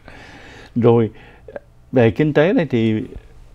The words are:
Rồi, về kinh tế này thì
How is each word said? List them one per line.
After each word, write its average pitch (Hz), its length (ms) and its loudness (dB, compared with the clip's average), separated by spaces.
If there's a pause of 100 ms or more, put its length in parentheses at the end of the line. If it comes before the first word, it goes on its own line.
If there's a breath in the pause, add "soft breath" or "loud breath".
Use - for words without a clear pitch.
(760 loud breath)
Rồi, 117 360 2 (800 loud breath)
về 117 200 2
kinh 151 220 -2
tế 160 200 2
này 180 160 0
thì 110 340 -2 (520)